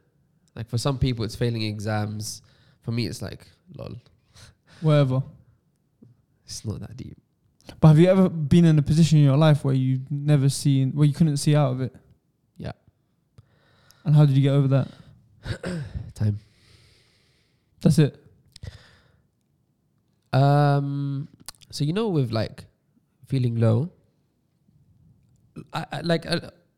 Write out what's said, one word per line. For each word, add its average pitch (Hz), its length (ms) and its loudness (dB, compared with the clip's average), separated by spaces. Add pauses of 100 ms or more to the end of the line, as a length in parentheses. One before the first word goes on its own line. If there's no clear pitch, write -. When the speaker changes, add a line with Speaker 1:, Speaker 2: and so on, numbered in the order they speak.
(560)
Speaker 1:
Like, 113 120 -12
for 120 80 -6
some 131 220 -2
people, 120 260 -2
it's 110 120 -10
failing 117 260 -4
exams. 107 800 -6 (400)
For - 80 -10
me, 117 160 -4
it's 110 160 -12
like, - 240 -14 (300)
"Lol." - 180 -14 (880)
Speaker 2:
Whatever. 143 400 2 (1200)
Speaker 1:
It's - 200 -16
not 104 160 -10
that - 160 -16
deep. - 200 -18 (640)
Speaker 2:
But 160 80 8
have 151 120 8
you 180 80 6
ever 190 200 4
been 170 380 2
in 160 120 4
a 143 40 2
position 151 360 4
in 147 60 6
your 135 140 4
life 156 260 4
where 135 100 -2
you've 131 360 -2
never 143 400 0
seen, 135 420 0
where 147 140 2
you 143 80 0
couldn't 151 240 0
see 151 180 0
out 139 160 0
of 127 80 -6
it? 123 140 -8 (640)
Speaker 1:
Yeah. - 140 -12 (1300)
Speaker 2:
And 151 120 2
how 151 100 6
did 135 100 2
you 139 60 4
get 135 100 2
over 139 160 2
that? 131 200 0 (720)
Speaker 1:
<clears throat> - 520 -10
Time. 104 240 -4 (1400)
Speaker 2:
That's 170 180 4
it? 143 200 2 (2250)
Speaker 1:
Um, 143 960 0 (420)
so, - 140 -6
you 151 80 -2
know, 214 160 -4
with, 135 240 -2
like, - 320 -6 (600)
feeling 123 300 -2
low, 113 340 2 (1800)
I, 160 200 -10
I, 143 80 -10
like, 165 260 -4
uh, 170 140 -6 (380)